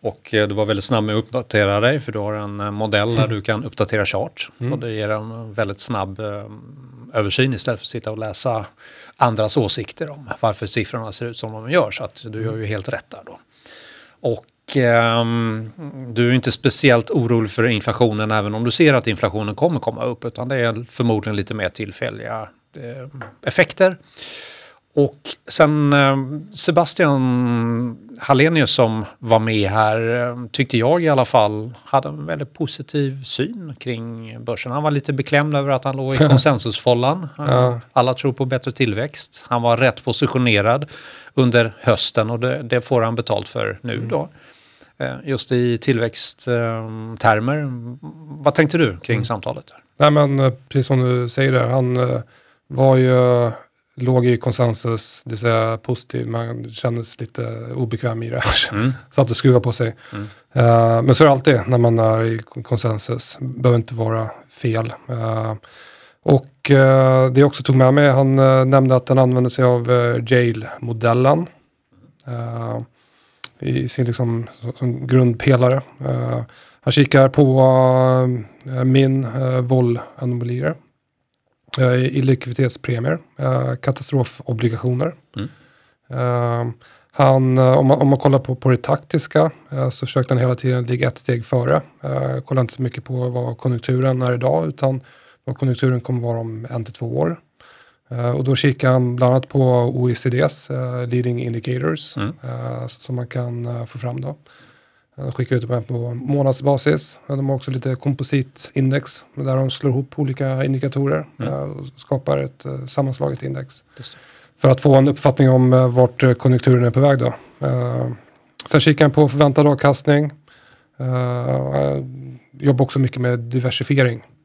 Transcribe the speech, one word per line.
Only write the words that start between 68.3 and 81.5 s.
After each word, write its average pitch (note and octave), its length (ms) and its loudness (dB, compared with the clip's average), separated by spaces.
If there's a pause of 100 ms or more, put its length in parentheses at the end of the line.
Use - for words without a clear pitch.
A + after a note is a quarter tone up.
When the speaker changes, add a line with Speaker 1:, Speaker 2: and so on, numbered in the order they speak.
Speaker 2:
eh, C3 260 6
nämnde C3 300 4
att B2 140 0
han C3 100 4
använde B2+ 300 4
sig B2+ 160 0
av, B2 260 2
eh, A#2+ 240 2 (120)
Yale-modellen, A#2+ 1200 0 (800)
eh, A#2 520 -8 (800)
i C3 280 -2
sin B2 180 -2
liksom, A#2 420 -4 (140)
som, A#2 160 -10
som B2+ 300 -4
grundpelare. B2+ 720 4 (240)
Eh, B2 360 -4 (400)
han C3 100 -2
kikar C3+ 380 6
på, C3 300 4 (1080)
eh, B2+ 180 -4
min, C3+ 400 4
eh, B2+ 380 -2
vol-anomalier, B2 1120 -2 (1040)